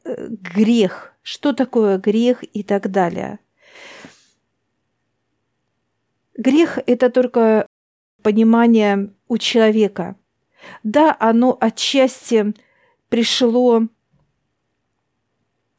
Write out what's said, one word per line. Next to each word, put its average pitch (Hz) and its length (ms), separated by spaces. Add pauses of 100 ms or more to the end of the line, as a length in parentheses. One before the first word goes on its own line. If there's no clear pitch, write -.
э, - 240
грех, 202 920
что - 300
такое 220 460
грех 226 440
и - 200
так 202 280
далее. 180 480 (3000)
Грех — 269 500
это 247 240
только 240 560 (560)
понимание 220 920 (160)
у 233 100
человека. 214 760 (680)
Да, 294 360
оно 233 420
отчасти 226 960 (540)
пришло 233 760 (2000)